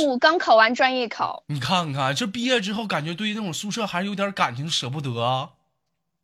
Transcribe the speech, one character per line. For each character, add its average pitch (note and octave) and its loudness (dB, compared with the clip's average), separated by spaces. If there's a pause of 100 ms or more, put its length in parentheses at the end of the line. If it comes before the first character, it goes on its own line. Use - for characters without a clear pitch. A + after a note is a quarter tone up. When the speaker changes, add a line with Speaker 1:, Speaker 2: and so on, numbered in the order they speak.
Speaker 1:
午 C4 2
刚 D#4+ 6
考 C4 6
完 A3 6
专 C4 2
业 B3 -2
考。 - -6
Speaker 2:
你 D3 -6
看 E3 0
看， C3+ 0
这 F3+ -2
毕 A#3 -6
业 B3 2
之 G3+ -4
后， A3+ -4
感 F3+ -2
觉 E3+ -4
对 G#3 -4
那 G#3 -4
种 G#3 -4
宿 G3+ -8
舍 G#3+ -4
还 F3 -2
是 G3 -2
有 G3+ -4
点 G3 -2
感 C#3 0
情， D3 -6
舍 C3+ -4
不 D3+ -6
得 A#2+ -4
啊。 C3 -2 (720)